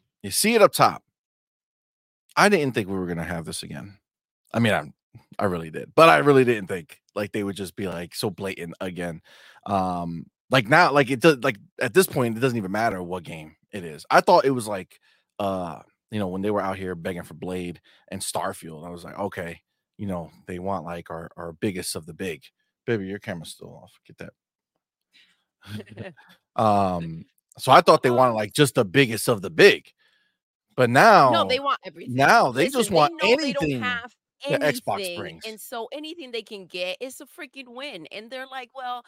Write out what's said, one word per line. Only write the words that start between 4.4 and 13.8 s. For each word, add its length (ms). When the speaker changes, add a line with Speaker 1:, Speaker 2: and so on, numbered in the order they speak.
Speaker 1:
I 60
mean, 160
I'm, 200
I 60
really 260
did, 240
but 140
I 100
really 260
didn't 240
think, 320
like, 180
they 120
would 120
just 200
be, 120
like, 260
so 160
blatant 500
again. 400
Um, 600
like, 180
now, 240
like, 180
it 100
does, 180
like, 200
at 140
this 120
point, 300
it 40
doesn't 180
even 120
matter 320
what 220
game 320
it 120